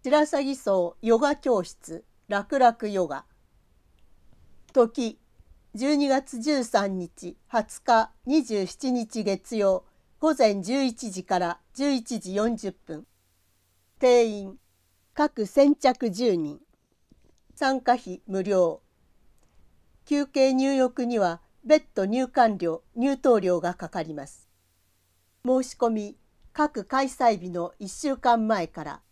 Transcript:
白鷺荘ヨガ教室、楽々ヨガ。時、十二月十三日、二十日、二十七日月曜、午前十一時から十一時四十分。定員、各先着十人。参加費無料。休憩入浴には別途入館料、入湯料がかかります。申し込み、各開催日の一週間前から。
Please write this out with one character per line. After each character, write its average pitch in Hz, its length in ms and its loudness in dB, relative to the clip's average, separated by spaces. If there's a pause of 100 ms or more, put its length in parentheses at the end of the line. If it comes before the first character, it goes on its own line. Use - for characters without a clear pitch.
白 302 240 4
鷺 277 300 -4
荘 185 440 -2
ヨ 226 180 2
ガ 285 180 0
教 226 260 0
室、 - 420 -16 (220)
楽 202 320 -4
々 233 180 6 (120)
ヨ 190 180 -2
ガ。 139 180 -10 (1500)
時、 233 480 0 (540)
十 269 200 0
二 285 140 2
月 262 320 -2
十 269 240 0
三 202 340 -2
日、 175 380 -12 (100)
二 226 160 -2
十 - 200 -14
日、 226 280 2 (160)
二 285 160 2
十 208 240 -4
七 - 240 -6
日 233 320 -4
月 196 340 -4
曜、 95 280 0 (340)
午 311 180 2
前 208 240 2
十 247 220 -2
一 226 300 -6
時 185 100 -10
か 185 160 -2
ら 175 220 -4 (120)
十 277 200 -2
一 233 260 -4
時 190 160 -10
四 220 220 0
十 196 160 -8
分。 165 340 -16 (920)
定 247 260 6
員、 196 320 -10 (560)
各 262 320 0
先 285 300 4
着 254 340 0
十 208 240 0
人。 151 260 -6 (960)
参 269 280 -2
加 240 100 2
費 185 340 -4
無 190 160 -4
料。 180 380 0 (1300)
休 285 200 0
憩 269 280 2
入 269 200 2
浴 254 300 0
に 240 140 -2
は 170 240 0 (200)
別 302 260 4
途 196 180 -4
入 247 200 -2
館 226 300 2
料、 170 260 -6 (140)
入 262 260 -2
湯 233 180 4
料 180 200 0
が 180 140 -4
か 160 160 -12
か 175 120 -6
り 156 120 -10
ま 143 120 -12
す。 - 220 -20 (960)
申 254 180 2
し - 140 -12
込 233 140 0
み、 208 260 -6 (380)
各 294 320 -2
開 269 220 -2
催 233 300 2
日 175 120 -10
の 175 280 -6
一 196 140 -12
週 269 240 -4
間 226 320 2
前 190 180 -2
か 156 180 -14
ら。 147 280 -14